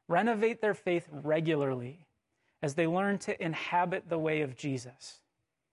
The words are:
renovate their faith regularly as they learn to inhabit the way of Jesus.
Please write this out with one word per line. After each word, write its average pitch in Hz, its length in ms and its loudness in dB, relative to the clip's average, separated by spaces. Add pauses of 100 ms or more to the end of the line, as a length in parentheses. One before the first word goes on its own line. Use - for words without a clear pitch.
renovate 220 540 2
their 208 120 2
faith 175 380 -2
regularly 147 960 0 (560)
as 143 100 -2
they 165 140 2
learn 190 320 0
to 202 240 -6
inhabit 175 680 0
the 165 80 0
way 156 240 0
of 131 140 -4
Jesus. 127 640 -8 (540)